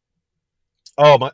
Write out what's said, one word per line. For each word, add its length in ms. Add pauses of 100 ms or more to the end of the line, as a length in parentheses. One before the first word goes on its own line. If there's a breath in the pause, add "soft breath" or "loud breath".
(1000)
"Oh, 180
my, 180